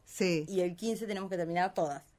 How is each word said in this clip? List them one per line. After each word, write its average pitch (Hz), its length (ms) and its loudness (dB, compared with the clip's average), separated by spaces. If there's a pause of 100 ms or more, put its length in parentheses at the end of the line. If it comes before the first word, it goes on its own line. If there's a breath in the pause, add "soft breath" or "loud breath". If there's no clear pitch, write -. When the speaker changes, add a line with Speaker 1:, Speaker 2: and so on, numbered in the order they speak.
Speaker 1:
Sí. 170 440 2
Speaker 2:
y 190 120 2
el 180 140 2
quince 220 300 -2
tenemos 196 240 -4
que 185 80 -4
terminar 175 380 0
todas. 147 280 0 (160)